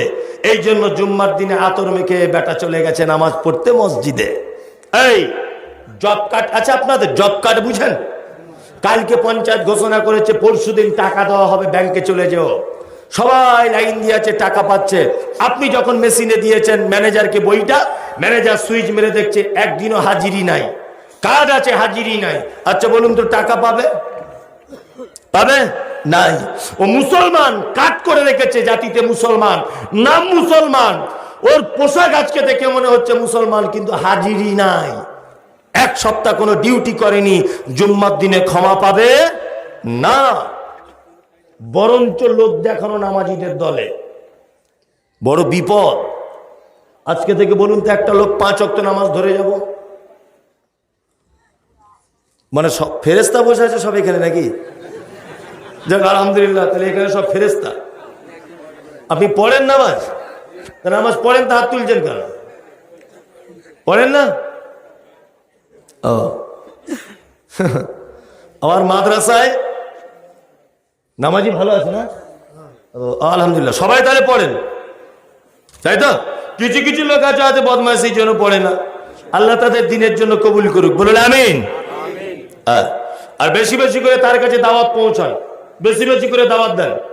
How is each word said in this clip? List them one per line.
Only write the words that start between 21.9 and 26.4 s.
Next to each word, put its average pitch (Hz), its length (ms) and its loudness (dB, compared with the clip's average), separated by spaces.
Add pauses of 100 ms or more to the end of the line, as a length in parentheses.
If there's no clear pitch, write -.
নাই। 160 240 -4 (240)
আচ্ছা 202 220 0
বলুন 233 280 4
তো 233 80 2
টাকা 226 320 0
পাবে? 233 280 0 (1500)
পাবে? 247 360 2 (380)
নাই। 165 320 2 (420)